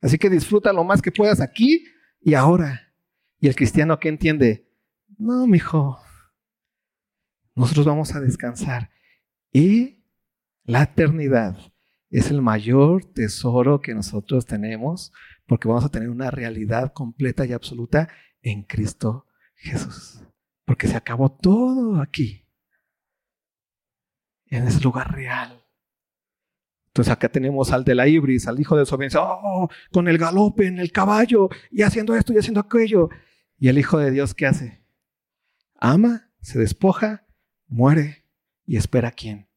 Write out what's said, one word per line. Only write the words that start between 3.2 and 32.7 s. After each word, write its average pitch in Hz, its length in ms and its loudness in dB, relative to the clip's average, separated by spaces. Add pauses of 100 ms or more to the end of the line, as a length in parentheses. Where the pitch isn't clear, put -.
Y 147 80 2
el 131 80 2
cristiano 151 440 2
que 160 100 -2
entiende, 147 600 0 (480)
no, 247 300 -2
mijo, 156 520 2 (1600)
nosotros 143 300 2
vamos 151 280 -2
a 147 60 -8
descansar 123 720 -6 (600)
y 208 520 2 (640)
la 120 180 2
eternidad 139 760 0 (520)
es - 200 0
el 143 120 0
mayor 127 640 2
tesoro 123 760 0
que 120 140 -10
nosotros 107 500 -4
tenemos 113 680 -8 (340)
porque 117 200 -2
vamos 117 180 0
a 143 40 -2
tener 117 200 -8
una 123 220 -6
realidad 113 640 -6
completa 127 520 -6
y 120 80 -6
absoluta 120 560 -4 (320)
en 101 220 -6
Cristo 110 640 -6 (300)
Jesús. - 680 -14 (440)
Porque - 220 0
se - 80 -2
acabó 123 360 -2
todo 226 680 0
aquí, 117 460 -6 (2000)
en 123 200 -4
ese - 140 2
lugar 127 320 -2
real. 123 500 -10 (1200)
Entonces - 240 0
acá 226 180 -2
tenemos 135 420 -2
al 123 120 0
de 127 100 2
la 123 140 4
ibris, 139 400 2
al 120 120 -6
hijo 151 160 0
de 151 60 4
desobediencia, 135 400 -2
oh, 185 480 -4 (220)
con 175 160 2
el 165 100 2
galope 196 480 2
en 185 140 -6
el 175 120 -6
caballo 208 580 2 (200)
y 208 140 0
haciendo 220 320 0
esto 233 180 0
y 214 40 6
haciendo 208 240 0
aquello. 208 480 2 (480)